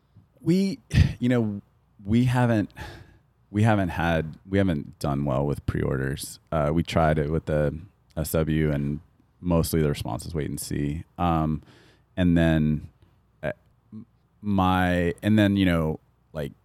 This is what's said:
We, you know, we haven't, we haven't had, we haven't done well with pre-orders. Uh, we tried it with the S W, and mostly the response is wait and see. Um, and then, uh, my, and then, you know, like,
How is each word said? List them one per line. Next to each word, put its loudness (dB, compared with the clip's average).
We, 0
you 0
know, 0
we 4
haven't, 2
we 0
haven't 2
had, -2
we 0
haven't 0
done -2
well -2
with -4
pre-orders. -4
Uh, 0
we 2
tried 2
it -2
with -2
the 0
S -6
W, 0
and -4
mostly 0
the 2
response -6
is -14
wait -6
and -8
see. -6
Um, 0
and 4
then, 2
uh, -4
my, 2
and 2
then, 4
you 2
know, 0
like, -8